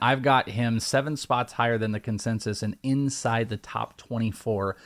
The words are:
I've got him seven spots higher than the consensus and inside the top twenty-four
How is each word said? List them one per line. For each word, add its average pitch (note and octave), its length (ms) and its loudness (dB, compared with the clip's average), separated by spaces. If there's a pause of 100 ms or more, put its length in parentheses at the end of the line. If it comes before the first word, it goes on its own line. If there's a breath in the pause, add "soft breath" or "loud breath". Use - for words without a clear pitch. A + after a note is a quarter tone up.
I've C3 200 2
got C3 280 4
him A2+ 280 0
seven C#3 380 0
spots B2 380 -2
higher A#2 240 2
than G#2+ 140 0
the G#2+ 80 -2
consensus G#2+ 600 -2
and G#2 220 -4
inside C3 640 0
the A2 80 -6
top - 400 -8
twenty-four G#2+ 880 -2